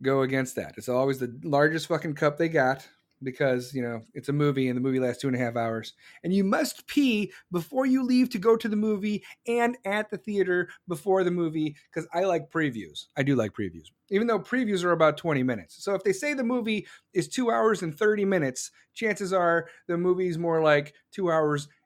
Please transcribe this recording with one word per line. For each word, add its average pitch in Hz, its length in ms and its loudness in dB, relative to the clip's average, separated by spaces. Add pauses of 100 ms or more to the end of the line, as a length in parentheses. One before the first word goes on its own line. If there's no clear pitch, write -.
go 135 200 2
against 131 340 -2
that. 82 200 -6
It's - 120 -10
always 131 320 0
the 120 240 -6
largest 151 420 2
fucking 156 280 -2
cup 147 220 0
they 165 120 0
got 135 380 0 (360)
because, 127 500 -2
you 131 80 -4
know, 120 220 -6 (100)
it's - 160 -12
a 143 40 -2
movie 143 360 2
and 123 80 -2
the 123 40 -4
movie 131 180 0
lasts 123 240 -2
two 139 60 -2
and 127 80 0
a - 20 0
half 120 160 -2
hours. 113 380 -4 (320)
And 175 80 -2
you 196 100 2
must 240 460 -2
pee 220 440 0 (200)
before 254 340 -2
you 262 180 2
leave 254 260 2
to 220 100 -6
go 226 160 4
to 226 120 -2
the 214 60 -2
movie 208 480 -2 (240)
and 240 380 0
at 214 260 -4
the 208 80 -8
theater 180 500 0 (200)
before 190 340 0
the 175 80 0
movie, 156 460 -2 (160)
'cause 160 200 -8
I 175 120 0
like 170 260 -2
previews. 113 560 -4 (100)
I 135 60 2
do 139 140 2
like 110 160 0
previews, 85 400 -8 (180)
even 208 160 2
though 220 140 0
previews 208 420 -2
are 175 100 2
about 160 240 4
twenty 147 280 0
minutes. 113 380 -4
So 202 120 0
if 190 80 -2
they 196 100 2
say 294 220 -4
the 262 80 -2
movie 226 460 -2 (240)
is 165 160 -2
two 240 240 0
hours 220 300 2
and 160 140 -6
thirty 208 280 2
minutes, 165 480 0 (220)
chances 202 380 -2
are 170 360 2 (180)
the 175 100 -2
movie's 180 420 0
more 165 220 0
like 147 320 4 (200)
two 180 180 -2
hours 151 380 0 (180)